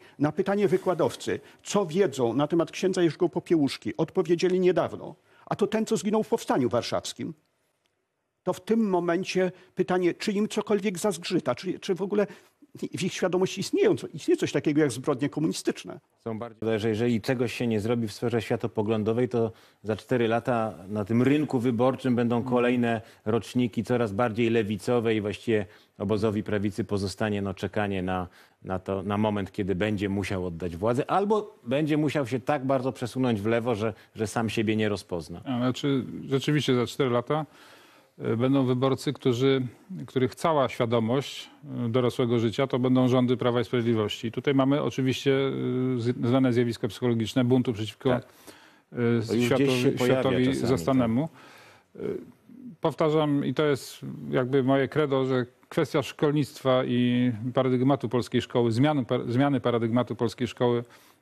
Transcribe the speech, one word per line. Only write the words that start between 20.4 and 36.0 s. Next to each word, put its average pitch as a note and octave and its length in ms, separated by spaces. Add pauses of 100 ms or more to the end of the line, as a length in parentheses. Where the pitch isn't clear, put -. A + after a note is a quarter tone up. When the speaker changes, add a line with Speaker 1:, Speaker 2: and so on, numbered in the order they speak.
Speaker 2:
na G#2+ 180
tym A#2 160
rynku C3+ 380
wyborczym B2 560
będą A#2+ 220
Speaker 1:
Mhm. B2 180
Speaker 2:
kolejne A#2+ 460 (240)
roczniki A2+ 580
coraz A#2 300
bardziej A2+ 360
lewicowe A2+ 640
i G#2+ 60
właściwie G#2 440 (320)
obozowi G#2 460
prawicy G#2 400
pozostanie, G2+ 580
no, G2 120
czekanie G2 500
na, F#2 240 (360)
na F#2 160
to, G2 240
na G2+ 140
moment, G#2 340
kiedy G2 240
będzie G2+ 340
musiał G2 360
oddać E2+ 320
władzę, A#2+ 340
albo G#3 520
będzie C#3+ 340
musiał D3 300
się B2 120
tak C#3 260
bardzo C3 260
przesunąć A#2+ 500
w G2+ 40
lewo, A#2 300
że, G#2+ 180 (220)
że A2 120
sam A#2 220
siebie G#2+ 260
nie G#2+ 140
rozpozna. F2+ 560
Speaker 3:
A, B2+ 120
znaczy, B2+ 460 (240)